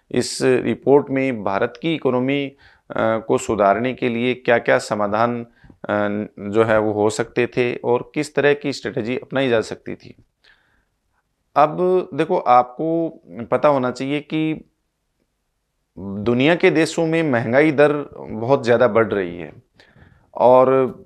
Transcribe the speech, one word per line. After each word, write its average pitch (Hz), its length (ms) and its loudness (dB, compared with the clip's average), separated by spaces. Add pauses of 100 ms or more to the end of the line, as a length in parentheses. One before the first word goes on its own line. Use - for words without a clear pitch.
(120)
इस - 300 -4
रिपोर्ट 131 680 2
में 131 340 -4
भारत 104 380 -2
की 165 120 -2
इकोनॉमी, 135 520 -2
अ, 139 100 -14 (400)
को 113 420 0
सुधारने 110 560 0
के 123 140 -2
लिए 120 260 -2
क्या-क्या 123 440 2
समाधान, 113 680 -2 (220)
अ, 104 400 -4 (300)
जो 104 260 0
है, 110 140 2
वो 107 140 0
हो 104 180 2
सकते 120 360 -4
थे 120 280 -2
और 123 400 -4
किस 151 200 -6
तरह 143 200 2
की 143 180 -6
स्ट्रेटजी 120 440 -6
अपनाई 135 320 -4
जा 113 120 2
सकती - 340 -10
थी। - 200 -20 (1400)
अब 170 580 2
देखो, 160 220 0
आपको 156 840 0 (300)
पता 127 180 2
होना 131 220 2
चाहिए 135 300 -4
कि 156 500 -6 (1300)
दुनिया 110 560 0
के 175 160 2
देशों 160 360 0
में 160 160 0
महंगाई 131 480 2
दर 147 460 2
बहुत 113 480 -2
ज़्यादा 120 240 4
बढ़ 110 180 2
रही 92 320 -4
है 76 140 -14 (800)
और, 127 720 4